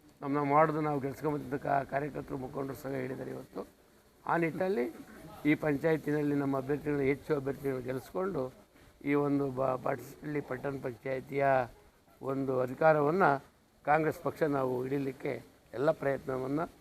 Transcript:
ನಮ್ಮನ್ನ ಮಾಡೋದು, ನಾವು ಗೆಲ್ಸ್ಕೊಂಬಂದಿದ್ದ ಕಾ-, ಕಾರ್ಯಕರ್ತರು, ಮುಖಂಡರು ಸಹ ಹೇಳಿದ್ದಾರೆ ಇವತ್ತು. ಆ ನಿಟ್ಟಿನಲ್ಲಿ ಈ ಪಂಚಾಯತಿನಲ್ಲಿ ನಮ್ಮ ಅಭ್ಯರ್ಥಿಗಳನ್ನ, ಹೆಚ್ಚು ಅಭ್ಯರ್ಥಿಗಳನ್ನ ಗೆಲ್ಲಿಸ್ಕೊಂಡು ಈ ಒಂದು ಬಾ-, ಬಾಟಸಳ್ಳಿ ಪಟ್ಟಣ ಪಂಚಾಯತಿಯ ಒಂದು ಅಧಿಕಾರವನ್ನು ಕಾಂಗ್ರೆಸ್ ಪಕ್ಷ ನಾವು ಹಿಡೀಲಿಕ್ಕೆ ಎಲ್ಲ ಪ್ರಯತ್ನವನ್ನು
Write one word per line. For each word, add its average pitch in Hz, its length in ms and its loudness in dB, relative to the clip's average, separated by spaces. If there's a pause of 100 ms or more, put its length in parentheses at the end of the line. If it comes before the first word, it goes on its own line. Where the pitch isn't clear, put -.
(220)
ನಮ್ಮನ್ನ 143 280 0
ಮಾಡೋದು, 156 300 6
ನಾವು 151 200 0
ಗೆಲ್ಸ್ಕೊಂಬಂದಿದ್ದ 135 540 -4
ಕಾ-, 143 360 0
ಕಾರ್ಯಕರ್ತರು, 143 460 -4
ಮುಖಂಡರು 135 400 -6
ಸಹ - 120 -10
ಹೇಳಿದ್ದಾರೆ 131 420 -6
ಇವತ್ತು. 131 380 -12 (580)
ಆ 156 100 2
ನಿಟ್ಟಿನಲ್ಲಿ 185 580 0 (520)
ಈ 151 80 6
ಪಂಚಾಯತಿನಲ್ಲಿ 147 800 0
ನಮ್ಮ 139 220 0
ಅಭ್ಯರ್ಥಿಗಳನ್ನ, 139 460 -2
ಹೆಚ್ಚು 139 320 2
ಅಭ್ಯರ್ಥಿಗಳನ್ನ 135 500 -4
ಗೆಲ್ಲಿಸ್ಕೊಂಡು 135 680 -4 (520)
ಈ 143 100 2
ಒಂದು 143 360 2
ಬಾ-, 131 320 0
ಬಾಟಸಳ್ಳಿ 139 580 -4
ಪಟ್ಟಣ 131 300 -6 (120)
ಪಂಚಾಯತಿಯ 135 640 -2 (760)
ಒಂದು 131 380 0
ಅಧಿಕಾರವನ್ನು 151 840 4 (400)
ಕಾಂಗ್ರೆಸ್ 156 340 2
ಪಕ್ಷ - 240 -2
ನಾವು 131 400 0
ಹಿಡೀಲಿಕ್ಕೆ 135 640 -4 (300)
ಎಲ್ಲ 139 160 2
ಪ್ರಯತ್ನವನ್ನು 139 920 -2